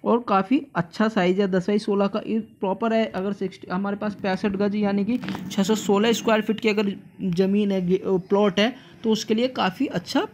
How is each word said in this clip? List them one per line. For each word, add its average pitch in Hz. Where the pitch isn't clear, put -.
और 233
काफ़ी 196
अच्छा 180
साइज 185
है। 202
दस 185
बाई 208
सोलह 196
का 202
ये 220
प्रॉपर 214
है। 220
अगर 202
सिक्सटी, 190
हमारे 202
पास 208
पैंसठ 190
गज 202
यानी 202
कि 247
छः 196
सौ 208
सोलह 208
स्क्वायर 220
फीट 220
की 220
अगर 202
ज़मीन 196
है, 185
गे-, 185
प्लॉट 196
है, 226
तो 226
उसके 220
लिए 233
काफ़ी 254
अच्छा 285